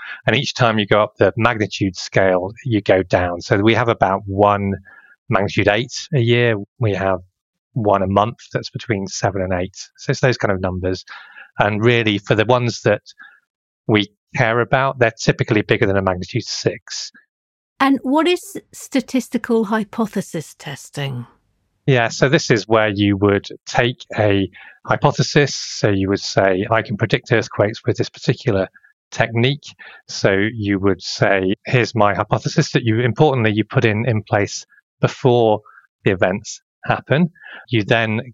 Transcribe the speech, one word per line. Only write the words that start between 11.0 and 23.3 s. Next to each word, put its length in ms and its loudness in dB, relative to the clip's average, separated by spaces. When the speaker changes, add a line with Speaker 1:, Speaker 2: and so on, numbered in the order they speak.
Speaker 1:
And 260 0
really, 320 2
for 180 0
the 120 2
ones 380 0
that 180 2
we 200 2
care 260 0
about, 380 0
they're 120 4
typically 500 -2
bigger 240 0
than 140 0
a 20 0
magnitude 440 -4
six. 680 -8
Speaker 2:
And 240 2
what 240 0
is 320 -4
statistical 920 -4
hypothesis 920 -6
testing? 720 -10
Speaker 1:
Yeah, 240 4
so 220 0
this 200 0
is 160 2
where 220 4
you 300 2
would 280 2